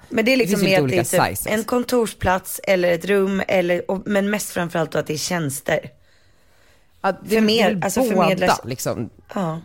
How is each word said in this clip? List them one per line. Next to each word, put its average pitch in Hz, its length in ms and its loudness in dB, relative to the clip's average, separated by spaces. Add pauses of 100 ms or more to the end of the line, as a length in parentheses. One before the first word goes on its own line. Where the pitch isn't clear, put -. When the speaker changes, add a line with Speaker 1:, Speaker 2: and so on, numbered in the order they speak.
Speaker 1:
Men 220 160 0
det 254 80 4
är 269 40 2
liksom 202 220 0
Speaker 2:
Det 196 60 2
finns 190 140 4
Speaker 1:
mer 143 80 2
Speaker 2:
lite 151 160 0
olika - 0 - (240)
Speaker 1:
typ 90 100 -6
Speaker 2:
sizes. - 100 -8 (120)
Speaker 1:
en 226 40 -4
kontorsplats 220 1000 -2
eller 180 300 2
ett 170 120 -4
rum, 196 420 2
eller, 175 440 0
och, 190 140 -4
men 202 240 0
mest 208 200 -4
framförallt 165 420 -4
då 165 80 -2
att 147 80 -4
det 156 60 -4
är 156 40 -6
tjänster. 151 640 -2 (1200)
Speaker 2:
Ja, 190 100 0 (120)
det 214 120 -2
Speaker 1:
Förmedl-, 220 300 4
Speaker 2:
är 220 80 4
väl 180 100 -4
Speaker 1:
alltså 196 180 0
Speaker 2:
båda, 233 140 2
Speaker 1:
förmedlars- 185 520 2
Speaker 2:
liksom. 120 420 -4 (240)
Speaker 1:
Ja. 165 320 -4